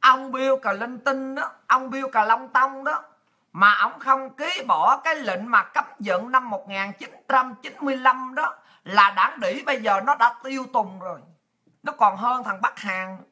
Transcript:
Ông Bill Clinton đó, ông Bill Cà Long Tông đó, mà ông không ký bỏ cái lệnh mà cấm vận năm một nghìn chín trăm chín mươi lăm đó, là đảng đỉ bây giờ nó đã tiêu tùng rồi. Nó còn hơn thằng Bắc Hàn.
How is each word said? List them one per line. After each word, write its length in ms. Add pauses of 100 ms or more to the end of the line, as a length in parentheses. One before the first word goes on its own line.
Ông 320
Bill 300
Clinton 720
đó, 180 (140)
ông 240
Bill 220
Cà 120
Long 240
Tông 360
đó, 180 (500)
mà 220
ông 240
không 360
ký 320
bỏ 380
cái 100
lệnh 360
mà 120
cấm 220 (140)
vận 340
năm 180
một 180
nghìn 300
chín 120 (180)
trăm 340
chín 180
mươi 160
lăm 380
đó, 200 (300)
là 320
đảng 240
đỉ 220
bây 200
giờ 180
nó 140
đã 280
tiêu 300
tùng 280
rồi. 200 (600)
Nó 100
còn 240
hơn 280
thằng 180
Bắc 160
Hàn. 380 (160)